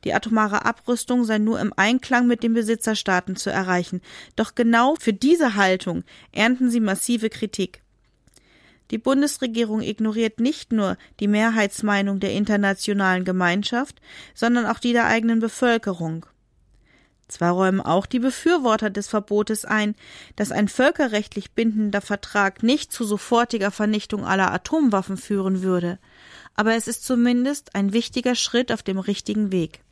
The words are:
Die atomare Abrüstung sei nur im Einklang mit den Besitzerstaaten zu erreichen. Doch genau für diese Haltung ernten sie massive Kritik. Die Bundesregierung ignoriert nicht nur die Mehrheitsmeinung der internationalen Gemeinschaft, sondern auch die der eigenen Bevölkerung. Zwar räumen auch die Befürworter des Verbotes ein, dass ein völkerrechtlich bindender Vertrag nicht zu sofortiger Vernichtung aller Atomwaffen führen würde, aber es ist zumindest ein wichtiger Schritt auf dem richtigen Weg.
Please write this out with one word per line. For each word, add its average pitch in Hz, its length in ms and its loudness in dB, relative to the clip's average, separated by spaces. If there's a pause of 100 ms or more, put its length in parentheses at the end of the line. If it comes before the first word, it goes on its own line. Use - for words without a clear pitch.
Die - 100 -4
atomare 214 520 0
Abrüstung 247 580 -2
sei 220 160 0
nur 220 200 0
im - 160 -4
Einklang 247 520 2
mit 240 160 2
den 226 100 2
Besitzerstaaten 214 800 0
zu - 140 -6
erreichen. 180 520 -2 (340)
Doch - 180 -2
genau 233 460 4
für 226 140 0
diese 269 420 2
Haltung 185 480 0 (280)
ernten 247 380 2
sie 233 100 0
massive 220 520 0
Kritik. - 500 -6 (1080)
Die 220 80 -4
Bundesregierung 233 840 0
ignoriert 220 580 -2
nicht 254 320 -2
nur 202 260 0 (220)
die 202 80 0
Mehrheitsmeinung 208 920 0
der 196 140 -2
internationalen 196 920 0
Gemeinschaft, 185 720 -2 (360)
sondern 240 320 2
auch 226 100 -2
die 240 160 0
der 233 140 4
eigenen 226 320 2
Bevölkerung. 202 880 -2 (1000)
Zwar 175 260 -2
räumen 190 280 2
auch 185 240 0
die 254 140 -2
Befürworter 247 720 0
des 208 160 -6
Verbotes 208 580 -2
ein, 208 300 0 (400)
dass 208 160 -2
ein 208 160 0
völkerrechtlich 233 840 0
bindender 214 480 0
Vertrag 202 600 -2
nicht 254 300 0
zu 240 140 -6
sofortiger 208 680 0
Vernichtung 214 520 -2
aller 190 300 2
Atomwaffen 202 640 0
führen 190 460 -2
würde, 180 340 0 (560)
aber 220 220 2
es 226 120 -4
ist - 180 -4
zumindest 247 680 2
ein 202 180 0
wichtiger 240 440 0
Schritt 247 360 0
auf 226 120 -4
dem 190 160 -4
richtigen 202 520 -2
Weg. 170 280 -2 (120)